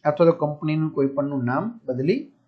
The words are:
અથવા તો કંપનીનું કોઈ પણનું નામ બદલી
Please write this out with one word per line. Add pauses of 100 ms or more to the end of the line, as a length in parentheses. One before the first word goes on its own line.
અથવા
તો
કંપનીનું
કોઈ
પણનું
નામ (220)
બદલી (260)